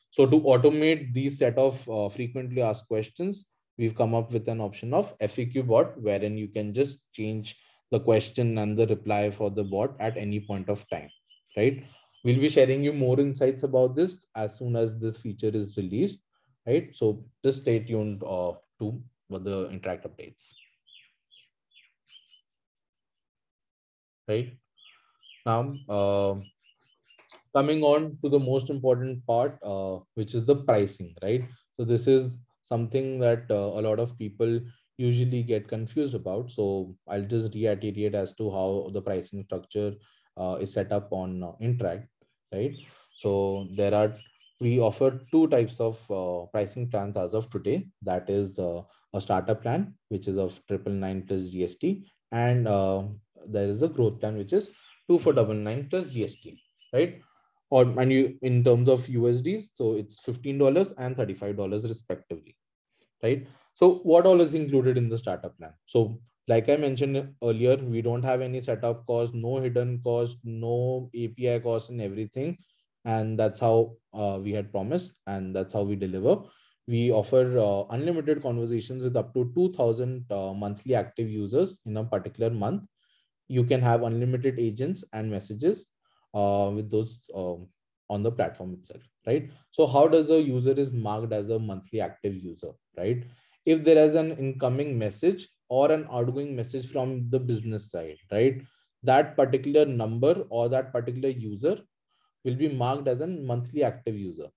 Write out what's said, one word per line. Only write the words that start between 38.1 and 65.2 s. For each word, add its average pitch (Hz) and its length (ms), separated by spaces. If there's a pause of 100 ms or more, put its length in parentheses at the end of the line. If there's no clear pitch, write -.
as 98 200
to 107 180
how 95 420
the 101 80
pricing 98 440
structure, 104 500 (420)
uh, 92 240
is 98 100
set 98 200
up 101 200
on, 92 300
uh, 87 180
Interact, 113 480 (460)
right? 127 220 (400)
So 98 600
there 101 200
are, 107 200 (440)
we 123 200
offer 127 400 (120)
two 160 160
types 120 320
of, 113 160 (160)
uh, 90 400
pricing 107 400
plans 101 260
as 90 160
of 110 160
today. 120 380 (160)
That 101 260
is, 98 300
uh, 87 240 (320)
a 98 40
starter 98 360
plan, 160 400 (140)
which 101 180
is 98 100
of 92 300
triple 98 260
nine 95 300
plus 92 260
G 90 140
S 87 100
T, 196 320 (260)
and, 120 360
uh, 98 400 (400)
there 101 200
is 104 140
a 160 60
growth 123 320
plan, 107 180
which 101 160
is 202 160 (380)
two 175 100
four 151 160
double 107 220
nine 110 340
plus 170 240
G 113 100
S - 120
T, - 260 (320)
right? 151 260 (520)
Or, 131 120 (160)
and 127 120
you, 131 300
in 127 220
terms 123 260
of 123 200
U 120 180
S 123 140
Ds, 202 320
so 113 220
it's 104 240
fifteen 131 380
dollars 147 340
and 127 240
thirty-five 101 400
dollars 104 320
respectively, 85 680 (640)
right? 120 240 (300)
So 180 240
what 170 260
all 180 160
is 156 140
included 135 420
in 120 100
the 113 120
startup - 400